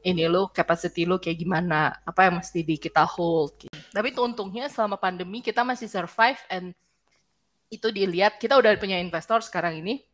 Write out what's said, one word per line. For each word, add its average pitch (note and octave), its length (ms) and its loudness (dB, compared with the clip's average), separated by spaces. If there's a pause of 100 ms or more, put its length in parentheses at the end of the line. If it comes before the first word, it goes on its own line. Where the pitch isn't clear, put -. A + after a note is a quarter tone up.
ini E3+ 240 2
lu, F#3 240 2
capacity E3+ 560 0
lu F3+ 160 0
kayak E3 160 -4
gimana, D#3+ 640 0
apa F#3 240 4
yang F3+ 160 2
mesti E3 240 -4
di D#3+ 80 0
kita D#3 320 2
hold E3 480 0
gitu. - 240 -18 (160)
Tapi A3 160 -2
itu - 80 -8
untungnya A#3 480 -4
selama G#3 320 -4
pandemi F#3 400 -6
kita A#3+ 240 0
masih B3 240 -4
survive A3 640 0
and F3+ 240 -8 (960)
itu A3 180 -8
dilihat, G3 540 2
kita C4 160 4
udah G#3+ 180 6
punya F#3+ 220 -2
investor F3 420 -2
sekarang E3 380 -4
ini G#3 240 -6 (120)